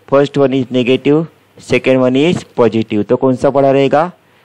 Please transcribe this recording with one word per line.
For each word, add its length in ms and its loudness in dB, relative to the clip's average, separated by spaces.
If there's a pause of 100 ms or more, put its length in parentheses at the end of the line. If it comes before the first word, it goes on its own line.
(140)
first 240 0
one 160 0
is 200 -4
negative, 520 0 (440)
second 340 0
one 200 0
is 200 -2 (160)
positive, 500 0
तो 80 2
कौन 180 0
सा 140 -2
बड़ा 220 2
रहेगा? 400 0 (340)